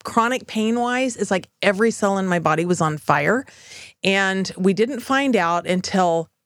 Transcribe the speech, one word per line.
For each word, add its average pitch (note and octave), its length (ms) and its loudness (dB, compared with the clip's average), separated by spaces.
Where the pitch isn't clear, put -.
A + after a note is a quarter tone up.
chronic A#3 440 0
pain-wise, A#3+ 680 -2
it's G#3 140 -2
like F#3 180 -2
every G3+ 280 2
cell G3 280 0
in F#3+ 80 -2
my F3+ 120 2
body D#3 260 0
was F3 160 0
on D#3 180 0
fire. D#3 460 0
And F#3+ 540 0
we F#3 160 2
didn't A3+ 280 -2
find C4+ 360 0
out F3 300 0
until F3+ 640 0